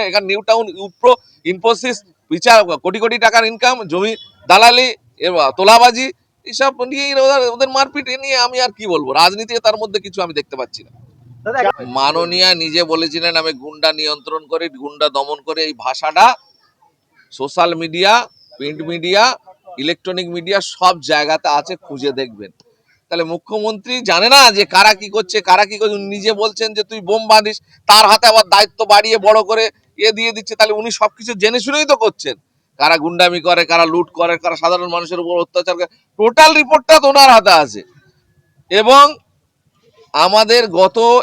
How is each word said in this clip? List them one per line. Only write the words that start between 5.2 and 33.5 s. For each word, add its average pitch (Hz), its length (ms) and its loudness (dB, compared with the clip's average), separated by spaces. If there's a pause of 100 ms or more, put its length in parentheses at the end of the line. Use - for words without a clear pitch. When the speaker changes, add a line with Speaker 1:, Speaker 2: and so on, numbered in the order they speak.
Speaker 1:
তোলাবাজি, 233 540 4 (320)
এইসব 269 400 -4
নিয়ে 277 320 -6
ওদের, 269 340 2
ওদের 247 200 -4
মারপিট, 269 380 -4
এ 254 100 -6
নিয়ে 269 200 -4
আমি 247 240 -2
আর 247 160 0
কি 214 100 -12
বলবো? 151 260 -2
রাজনীতি 196 400 0 (100)
তার 214 140 0
মধ্যে 208 220 -8
কিছু 190 220 -12
আমি 170 120 -8
দেখতে 143 220 -10
পাচ্ছি - 280 -12
না। - 80 -20 (520)
Speaker 2:
দাদা, 233 280 -4 (160)
Speaker 1:
মাননীয়া 170 640 -2
নিজে 165 300 -4
বলেছিলেন, 165 520 -4
"আমি 160 180 -4
গুন্ডা 151 400 -4
নিয়ন্ত্রণ 151 540 -10
করি, 165 220 -8
গুন্ডা 147 400 -6
দমন 143 320 -8
করি।" 156 200 -8
এই 156 120 -8
ভাষাটা 151 600 0 (960)
সোশ্যাল 170 440 -2
মিডিয়া, 175 520 0 (300)
প্রিন্ট 151 240 -12
মিডিয়া, 175 560 -2 (400)
ইলেকট্রনিক 175 520 -8
মিডিয়া, 175 320 -4
সব 175 400 -2
জায়গাতে 151 460 -2
আছে, 147 280 -2
খুঁজে 139 360 -8
দেখবেন। 113 400 -10 (580)
তাহলে 170 140 -4
মুখ্যমন্ত্রী 208 800 -8
জানে 190 280 0
না 262 220 6
যে 202 140 0
কারা 202 280 4
কি 202 160 -16
করছে, 208 320 -4
কারা 202 240 4
কি 208 120 -10
করছে? 208 180 -4
উনি 202 100 -8
নিজে 202 280 -4
বলছেন 214 400 -6
যে, 208 100 -4
"তুই 220 180 -14
বোম 214 260 -4
বাঁধিস", 214 340 0 (260)
তার 214 180 6
হাতে 214 220 4
আবার 220 220 4
দায়িত্ব 208 360 0
বাড়িয়ে 214 320 4
বড় 214 260 4
করে 220 280 -2 (260)
এ 208 140 0
দিয়ে 226 200 -4
দিচ্ছে। 214 240 -12
তাহলে 214 180 2
উনি 220 180 -8
সবকিছু 220 420 -6
জেনে 220 260 -2
শুনেই 277 260 -4
তো 277 100 2
করছেন, 196 400 -4 (420)
কারা 156 200 2
গুন্ডামি 175 440 0
করে, 170 240 2